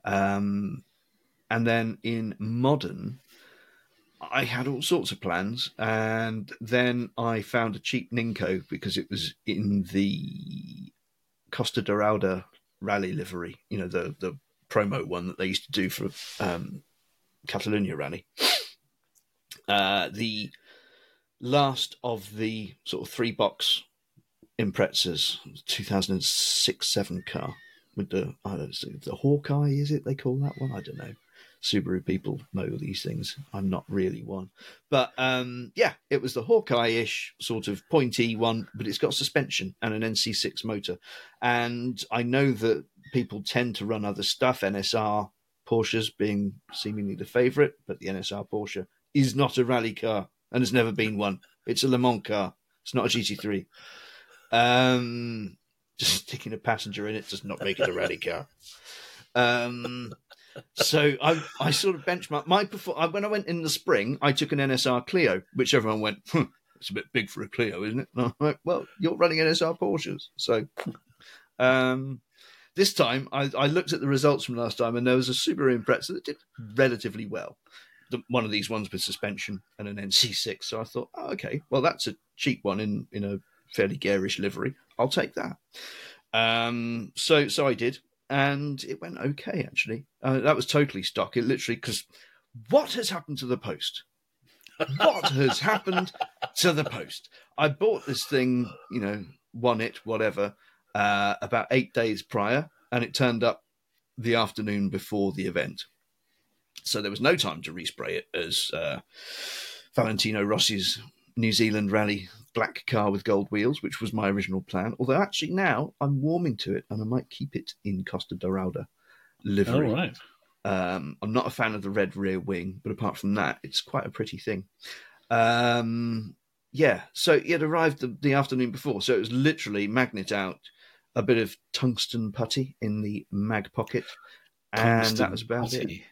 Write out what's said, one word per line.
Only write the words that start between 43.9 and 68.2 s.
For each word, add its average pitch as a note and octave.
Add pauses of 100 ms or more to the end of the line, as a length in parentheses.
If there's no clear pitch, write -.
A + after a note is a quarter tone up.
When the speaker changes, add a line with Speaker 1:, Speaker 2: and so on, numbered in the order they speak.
Speaker 1:
other G2+
stuff, -
N G2+
S G2
R G#2 (360)
Porsches A2+
being G2+ (180)
seemingly G#2
the F#2+
favourite, B2+ (140)
but -
the F#2+
N F#2+
S F#2+
R G2+
Porsche G2+ (280)
is C3
not C3
a B2
rally A#2
car G#2+ (240)
and B2+
has G#2+
never A2+
been G#2+
one. G2+ (260)
It's A#2+
a C#3
Le B2+
Mans B2
car. G2+ (280)
It's -
not A#2
a -
G A2+
T G#2
three. G2 (840)
Um, A#2+ (420)
just -
sticking A2+
a A2
passenger G#2
in G#2+
it G#2
does G2
not G2
make F#2+
it F#2
a F2
rally F2+
car. E2+ (880)
Um, A#2+ (600)
so D3
I, D#3+ (200)
I D3+
sort F#3+
of C#3
benchmarked F3
my G3
perfor-, F#3+
I, E3
when G3
I G#3+
went G#3
in E3+
the D#3
spring, C3+
I C#3+
took C#3+
an C#3+
N C#3
S B2+
R B2
Clio, A#2 (120)
which -
everyone A2
went, G#2+
"Hmm, D#3+ (320)
it's -
a G2
bit G#2
big A2+
for G2+
a G#2+
Clio, G2+
isn't A2+
it?" -
And B2